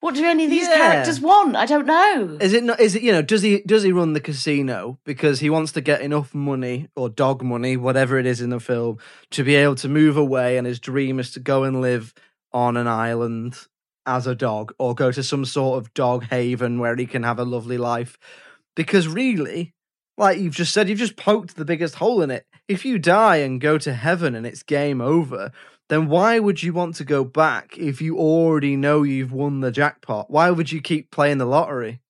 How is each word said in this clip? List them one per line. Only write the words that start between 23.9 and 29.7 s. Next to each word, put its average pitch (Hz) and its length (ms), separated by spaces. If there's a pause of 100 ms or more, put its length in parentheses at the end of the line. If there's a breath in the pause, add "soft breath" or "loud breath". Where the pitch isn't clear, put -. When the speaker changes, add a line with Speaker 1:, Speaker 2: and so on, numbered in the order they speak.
Speaker 2:
heaven 151 420
and 113 100
it's - 160
game 143 400
over, 127 500 (380 soft breath)
then 156 180
why 202 320
would 202 240
you 170 100
want 170 220
to - 80
go 139 200
back 127 540
if 143 240
you 160 160
already 156 580
know 147 280
you've 131 280
won 139 300
the 131 100